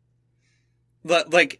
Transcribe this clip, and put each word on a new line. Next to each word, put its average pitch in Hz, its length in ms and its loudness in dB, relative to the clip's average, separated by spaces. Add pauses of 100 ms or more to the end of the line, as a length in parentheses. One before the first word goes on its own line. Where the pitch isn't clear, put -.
(1040)
But, 165 280 -2
like, 170 280 0